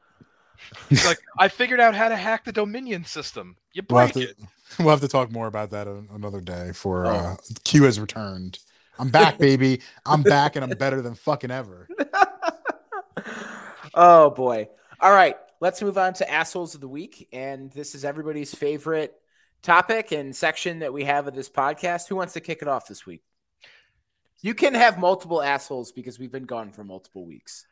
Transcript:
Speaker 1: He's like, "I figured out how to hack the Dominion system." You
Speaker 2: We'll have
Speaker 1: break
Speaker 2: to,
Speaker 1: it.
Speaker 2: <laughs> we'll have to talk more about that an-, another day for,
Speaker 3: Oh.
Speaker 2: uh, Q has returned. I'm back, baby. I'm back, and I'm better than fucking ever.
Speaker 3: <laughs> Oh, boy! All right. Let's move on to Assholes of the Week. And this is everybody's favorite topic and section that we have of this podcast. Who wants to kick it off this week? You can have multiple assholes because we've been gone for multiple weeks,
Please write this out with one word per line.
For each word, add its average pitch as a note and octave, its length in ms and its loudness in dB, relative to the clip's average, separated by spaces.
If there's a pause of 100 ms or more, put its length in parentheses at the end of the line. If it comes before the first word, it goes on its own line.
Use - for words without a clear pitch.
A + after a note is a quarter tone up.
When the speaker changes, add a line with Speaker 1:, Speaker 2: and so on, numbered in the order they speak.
(880)
Speaker 1:
He's C3+ 180 4
like, E3+ 140 0 (180)
"I F#3+ 120 6
figured B3 320 0
out A3+ 140 6
how A3 120 0
to A3+ 80 -2
hack A3 300 -4
the A3+ 80 -10
Dominion G#3+ 500 -6
system." G#2 540 -14 (160)
You F#3+ 160 -10
Speaker 2:
We'll B2 100 4
have B2+ 140 4
Speaker 1:
break B2+ 140 -4
Speaker 2:
to, - 40 -16
Speaker 1:
it. - 60 -20 (220)
Speaker 2:
<laughs> - 200 -12
we'll E3 100 2
have D3 120 4
to C#3+ 80 -2
talk B2+ 200 -2
more A2+ 180 -8
about G#2+ 240 -8
that G#2 140 -8
an-, G2+ 280 -14
another G2+ 260 -10
day F2 340 -10
for, F2+ 320 -4
Speaker 3:
Oh. F#2 60 0
Speaker 2:
uh, F2+ 240 -4 (300)
Q D3 180 6
has A#2 160 4
returned. F#2+ 580 -10 (400)
I'm B2+ 120 -4
back, D#3 280 6
baby. C3+ 440 4 (240)
I'm D3+ 180 2
back, C#3+ 320 4
and C#3 80 -6
I'm B2+ 140 -8
better C3+ 240 -2
than A#2 120 -8
fucking - 380 -4
ever. G2 420 -12
Speaker 3:
<laughs> A4 40 -20 (2000)
Oh, E3 380 10
boy! A#2 360 -2 (320)
All F#3 120 6
right. F#3 240 6 (260)
Let's F#3 200 -2
move G3 160 -4
on F#3 180 0
to - 140 -4
Assholes D#3+ 460 -4
of C#3+ 60 -20
the C3+ 60 -14
Week. D3+ 440 -16
And C3+ 400 -12
this C#3+ 240 -14
is C3+ 80 -14
everybody's D3 520 -8
favorite D3+ 580 -4 (480)
topic F#3 500 2
and C#3 240 -6
section E3 440 -4
that D3 140 -8
we C#3+ 120 -6
have C#3+ 220 0
of C3 80 -10
this C3 140 -10
podcast. D#3 600 -4
Who G3 60 -6
wants F3+ 180 -6
to E3 80 -10
kick E3 200 -10
it D3+ 60 -10
off C3 200 -4
this - 180 -20
week? E2+ 180 -20 (1160)
You G#3+ 120 -6
can B3+ 200 0
have A3+ 260 4
multiple F3+ 420 0
assholes C#3 500 -6
because A#2+ 280 -18
we've B2+ 120 -16
been C3 140 -14
gone A2+ 260 -12
for G#2 120 -20
multiple F#2+ 420 -18
weeks, - 460 -20